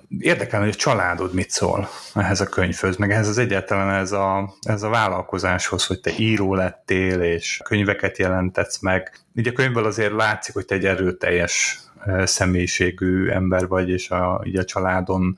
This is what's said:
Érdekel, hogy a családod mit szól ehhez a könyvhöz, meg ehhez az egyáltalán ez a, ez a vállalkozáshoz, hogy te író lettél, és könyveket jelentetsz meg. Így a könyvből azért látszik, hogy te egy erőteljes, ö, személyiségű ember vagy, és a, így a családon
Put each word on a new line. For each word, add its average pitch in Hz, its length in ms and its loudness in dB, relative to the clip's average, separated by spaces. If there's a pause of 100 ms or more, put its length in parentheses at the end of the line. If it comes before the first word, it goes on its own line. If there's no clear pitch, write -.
(200)
Érdekel, 139 400 0
hogy 104 100 2
a 101 40 0
családod 90 600 0
mit 92 160 0
szól 95 380 0 (260)
ehhez 95 280 0
a 98 40 0
könyvhöz, 92 520 0
meg 101 140 0
ehhez 107 160 2
az 104 100 -2
egyáltalán 98 640 0
ez 95 120 -2
a, 98 500 0
ez 107 220 -2
a 107 60 -2
vállalkozáshoz, 92 960 0
hogy 92 140 -4
te - 180 -2
író 104 360 2
lettél, 92 680 0
és 85 420 -2
könyveket 101 540 0
jelentetsz 92 640 0
meg. 95 320 0 (240)
Így 113 120 -2
a 113 60 0
könyvből 123 320 2
azért 104 280 0
látszik, 107 400 0
hogy 98 120 -6
te 98 100 -2
egy 92 100 0
erőteljes, 90 920 0 (260)
ö, 95 200 2
személyiségű 92 1040 2
ember 92 400 2
vagy, 92 220 0
és 90 200 -2
a, 90 360 0
így 92 120 -4
a 90 80 0
családon 92 720 0